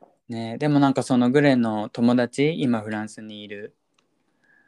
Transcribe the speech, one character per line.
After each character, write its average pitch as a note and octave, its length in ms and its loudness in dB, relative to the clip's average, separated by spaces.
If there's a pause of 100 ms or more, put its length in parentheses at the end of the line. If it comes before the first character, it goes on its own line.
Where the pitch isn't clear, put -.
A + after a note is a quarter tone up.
(340)
ね、 A2+ 240 -8
で D3+ 100 -2
も C#3+ 120 4
な C#3 100 6
ん C3 40 2
か B2+ 100 0
そ C3 140 0
の B2 120 4
グ C#3+ 120 4
レ C#3 140 4
の A2 340 -2
友 A#2+ 260 2
達、 C#3 440 0
今 A#2+ 220 -2
フ G#2+ 80 -12
ラ G#2+ 140 -6
ン G#2+ 60 -12
ス A2+ 120 -18
に G#2+ 220 -16
い G#2 40 -16
る、 G#2 280 -16 (920)